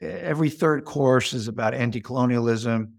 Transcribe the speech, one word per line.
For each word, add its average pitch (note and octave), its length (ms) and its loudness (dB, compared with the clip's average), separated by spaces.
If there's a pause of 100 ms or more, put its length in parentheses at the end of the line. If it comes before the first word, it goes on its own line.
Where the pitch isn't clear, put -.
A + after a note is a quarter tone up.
every D#3+ 480 -2
third D#3 340 0
course B2+ 480 2
is A#2 160 -6
about A#2+ 260 -2
anti-colonialism. A#2 1300 0